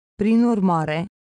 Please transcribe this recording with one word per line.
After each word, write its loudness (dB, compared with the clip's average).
prin 2
urmare, 0